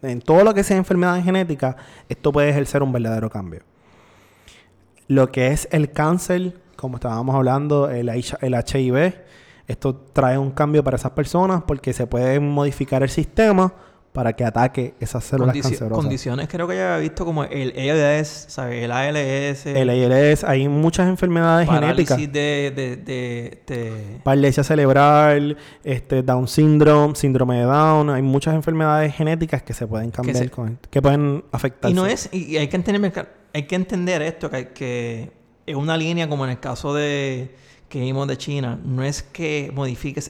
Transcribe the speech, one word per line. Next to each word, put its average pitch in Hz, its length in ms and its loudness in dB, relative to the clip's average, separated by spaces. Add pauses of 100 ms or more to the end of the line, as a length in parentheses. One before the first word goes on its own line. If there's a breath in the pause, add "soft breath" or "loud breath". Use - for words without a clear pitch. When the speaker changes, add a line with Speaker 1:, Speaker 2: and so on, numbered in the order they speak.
Speaker 1:
en 123 180 -6
todo 175 220 6
lo 220 100 6
que 202 100 2
sea 196 140 2
enfermedades 180 480 0
genéticas, 165 500 0 (320 loud breath)
esto - 240 -2
puede 147 180 2
ejercer 143 320 0
un 135 120 0
verdadero 113 360 -2
cambio. 87 320 -12 (1500 soft breath)
Lo 135 240 4
que 127 160 0
es 151 240 0
el 151 200 0
cáncer, 180 680 -2 (140)
como 127 220 -8
estábamos 120 380 -2
hablando, 139 540 2
el 120 180 -4
H-, 120 340 -6
el 127 120 -2
H 123 260 -2
I 127 120 0
V, 165 340 0 (420 soft breath)
esto 127 280 -4
trae 131 420 0
un 135 140 -2
cambio 147 320 2
para 131 120 0
esas 131 160 -4
personas 175 560 0
porque 139 240 -4
se 123 160 -4
puede 131 320 0
modificar 143 640 0
el 135 60 0
sistema 185 640 2 (380 soft breath)
para 117 220 -2
que 120 120 -2
ataque 120 540 0
esas 120 240 -6
células 131 320 0
Speaker 2:
Condici-, 135 140 -2
Speaker 1:
cancerosas. 110 340 -2
Speaker 2:
condiciones 135 440 -4
creo 175 200 -6
que 180 80 -6
ya 185 180 -2
había 160 80 -2
visto 160 240 -6
como 156 200 -2
el 131 260 -6
A - 100 -10
L 147 380 2
S, - 280 -8
¿sabes? 120 360 -8
El 120 80 -4
A 131 180 -2
L 139 400 -2
S. 139 320 -2
Speaker 1:
El 127 80 2
A 120 60 2
L 127 360 4
S, - 140 0
hay 135 220 2
muchas 160 400 2
enfermedades 170 600 2
Speaker 2:
Parálisis 160 420 2
Speaker 1:
genéticas. 143 240 0
Speaker 2:
de, 143 420 -2
de, 127 220 -6
de, 120 680 -10
de 113 580 -10
Speaker 1:
Paralisia 139 400 4
cerebral, 147 920 4 (260 loud breath)
este, 131 380 -2
Down 127 260 0
syndrome, 151 680 6
síndrome 127 420 2
de 120 60 2
Down. 147 480 4
Hay 131 100 0
muchas 139 320 0
enfermedades 156 600 0
genéticas 156 480 -2
que 117 100 -10
se 117 140 -6
pueden 110 240 -6
Speaker 2:
Que - 60 -12
Speaker 1:
cambiar 127 200 -2
Speaker 2:
se 123 140 -2
Speaker 1:
con 117 180 -8
esto, 120 220 -12
que 143 100 0
pueden 143 500 2
afectarse. - 400 -2
Speaker 2:
Y 180 40 2
no 185 100 2
es... - 260 -4
y, 165 200 -6
y 156 60 -2
hay 147 100 0
que 139 80 -6
entender, 196 540 -2 (220)
hay 147 120 -6
que 160 120 -6
entender 180 460 -2
esto, 160 300 -6
que, 127 160 -8
que 120 640 -8 (340)
es 160 100 -8
una 156 220 -2
línea 160 320 -2
como 139 160 -2
en 127 60 -4
el 120 80 -6
caso 143 340 -6
de, 139 640 -4 (340 soft breath)
que 143 100 -8
vimos 135 280 -2
de - 100 -4
China. 135 480 -6
No 131 160 -4
es 143 220 -4
que 147 500 -6
modifiques 139 560 -8